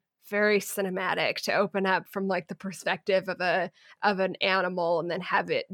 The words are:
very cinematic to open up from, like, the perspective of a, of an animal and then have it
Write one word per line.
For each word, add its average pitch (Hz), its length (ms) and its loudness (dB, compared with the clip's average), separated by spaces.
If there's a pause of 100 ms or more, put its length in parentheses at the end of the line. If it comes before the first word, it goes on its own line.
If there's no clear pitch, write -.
(280)
very 208 320 2
cinematic 185 840 -2
to - 120 -2
open 196 320 0
up 185 220 2
from, 196 200 -4
like, 185 200 -2
the 190 60 -10
perspective 190 760 -2
of 180 120 -4
a, 180 300 0 (320)
of 196 180 2
an 190 220 -2
animal 180 580 2
and 170 100 -2
then 175 120 -4
have 175 280 0
it 139 240 0